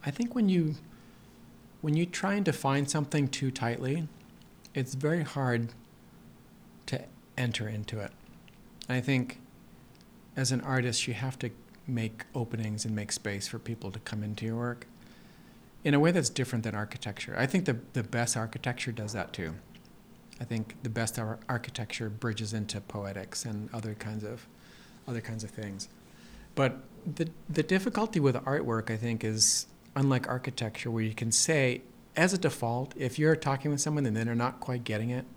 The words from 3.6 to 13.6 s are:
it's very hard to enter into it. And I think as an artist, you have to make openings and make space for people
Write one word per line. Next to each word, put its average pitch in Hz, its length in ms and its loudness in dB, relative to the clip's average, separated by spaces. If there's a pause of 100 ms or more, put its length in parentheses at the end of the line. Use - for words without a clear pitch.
it's 135 200 -2
very 151 300 2
hard 120 460 0 (1160)
to - 160 -2 (340)
enter 113 320 0
into 107 300 -4
it. 98 140 -6 (760)
And 127 80 2
I 127 40 4
think 127 400 2 (960)
as 131 160 2
an 123 100 4
artist, 123 440 2
you 123 80 -2
have 127 260 -4
to 120 100 -2 (360)
make 113 380 -2 (100)
openings 110 520 -2
and 110 80 0
make 104 180 -4
space 101 360 -4
for 113 100 -6
people 110 320 -6